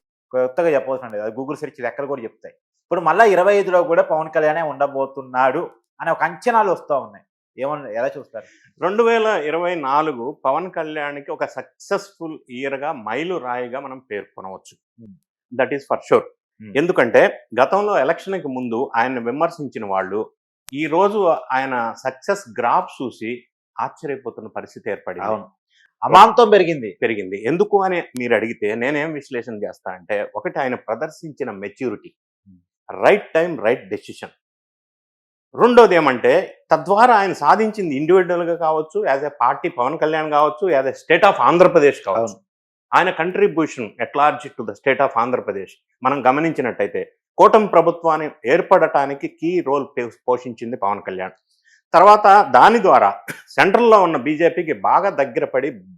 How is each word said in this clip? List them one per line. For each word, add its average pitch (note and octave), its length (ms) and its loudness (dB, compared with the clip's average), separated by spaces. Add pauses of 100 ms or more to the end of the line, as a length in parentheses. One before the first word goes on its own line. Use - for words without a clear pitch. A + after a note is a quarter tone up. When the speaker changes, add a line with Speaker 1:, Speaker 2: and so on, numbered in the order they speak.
(320)
Speaker 1:
కొత్తగా B2+ 380 -2
చెప్పవలసిన C3 380 -2
లేదు, G#2+ 160 -8
అది A2+ 120 -8
Google C3+ 240 -10
సెర్చ్లు C3 280 -10
ఎక్కడ B2+ 180 -8
కూడా C3 180 -8
చెప్తాయి. - 320 -18
ఇప్పుడు - 460 -8
మళ్ళా E3+ 240 4
ఇరవై F#3+ 280 4
ఐదులో F3+ 300 2
కూడా E3 180 2
పవన్ D#3+ 340 -4
కళ్యాణే D#3 260 0
ఉండబోతున్నాడు C3+ 1080 -4 (300)
అనే E3 100 -4
ఒక D#3 120 -4
అంచనాలు G3+ 480 0
వస్తూ D3 280 -4
ఉన్నాయి. G#2 260 -16 (320)
ఏమన్నా, C#3 320 -8
ఎలా A#2 280 -4
చూస్తారు? A2+ 280 -16 (380)
Speaker 2:
రెండు G3+ 200 0
వేల A3+ 240 2
ఇరవై F3 480 -2
నాలుగు C#3+ 720 -4
పవన్ E3 260 -2
కళ్యాణ్కి D3+ 600 -10
ఒక D3 140 -8
సక్సెస్ఫుల్ D#3+ 920 -10 (100)
ఇయర్గా, C3+ 420 -8
మైలురాయిగా B2+ 880 -8
మనం C3+ 200 -14
పేర్కొనవచ్చు. - 1080 -16
Speaker 1:
Hmm. G2+ 80 -20 (460)
Speaker 2:
That B2+ 140 -2
is C#3 80 -6
for - 180 -6 (120)
sure. A#2 140 4 (380)
Speaker 1:
Hmm. G#2 140 -10
Speaker 2:
ఎందుకంటే D3+ 720 2 (140)
గతంలో G3 380 0
ఎలక్షన్కి E3+ 480 -4
ముందు B2+ 480 -6
ఆయన్ని B2 260 -2
విమర్శించిన C3+ 640 -6
వాళ్ళు G2 460 -4 (420)
ఈ D3 120 -6
రోజు G3 340 0 (320)
ఆయన B2+ 460 -4
సక్సెస్ - 460 -8 (160)
గ్రాఫ్ C3 440 -2
చూసి A#2+ 400 -12 (360)
ఆశ్చర్యపోతున్న B2 680 -12
పరిస్థితి G2+ 440 -14
ఏర్పడింది. F#2 360 -10
Speaker 1:
అవును, G#2+ 220 -6 (540)
అమాంతం A3 460 6
పెరిగింది. D#3+ 520 0
Speaker 2:
పెరిగింది. G2+ 460 -6
ఎందుకు G3 360 0
అని F3+ 200 -2 (160)
మీరు A#2+ 160 0
అడిగితే A2 400 -4
నేనేం D3 380 -4
విశ్లేషణ B2 400 -12
చేస్తా G2 380 -12
అంటే, G2 440 -8
ఒకటి F3 240 -8
ఆయన B2+ 160 -4
ప్రదర్శించిన B2+ 760 -10
మెచ్యూరిటీ, G2+ 640 -12 (360)
Speaker 1:
Hmm. F#2+ 560 -12
Speaker 2:
రైట్ G3 280 2
టైమ్, D#3+ 280 -2
రైట్ A2 280 -2
డెసిషన్. G2+ 400 -14 (1300)
రెండోది A3+ 340 8
ఏమంటే, C#3 600 2 (140)
తద్వారా G3+ 440 4
ఆయన G3 180 2
సాధించింది F#3 640 0
ఇండివిడ్యువల్‌గా E3+ 600 0
కావచ్చు, D#3 500 -4
as C#3 140 0
a D3 120 -6 (120)
party - 340 0
పవన్ C3+ 220 -2
కళ్యాణ్ D#3 320 -2
కావచ్చు, D3+ 400 0
as C3+ 140 2
a B2+ 160 -4
state F3 280 4
of - 100 2
ఆంధ్రప్రదేశ్ D#3 640 4
కావచ్చు, G2+ 140 -2
Speaker 1:
అవును. A2+ 200 -6 (540)
Speaker 2:
ఆయన E3+ 160 4
contribution D#3+ 760 -2
at A2+ 260 -8 (100)
large D3 260 0
to - 180 -12
the G#2 60 -8
state C3 340 -2
of B2+ 120 0
ఆంధ్రప్రదేశ్ G#2+ 540 -4 (320)
మనం C3 220 0
గమనించినట్టయితే, B2+ 840 -2 (260)
కూటమి G#3 300 6
ప్రభుత్వాన్ని E3 600 0 (160)
ఏర్పడటానికి D#3 800 2
కీ E3 400 -4
రోల్ C3+ 180 -2 (120)
పే-, A#2 200 -6 (100)
పోషించింది B2 500 -4
పవన్ G2+ 300 -4
కళ్యాణ్. F#2 240 -8 (600)
తర్వాత G3+ 580 8
దాని F#3+ 300 6
ద్వారా B2 320 4 (340)
సెంట్రల్లో G#3+ 560 4
ఉన్న D#3+ 140 2
బీజేపీకి D#3 560 0
బాగా B2 360 0
దగ్గర C#3 360 -2
పడి C3+ 240 -4 (280)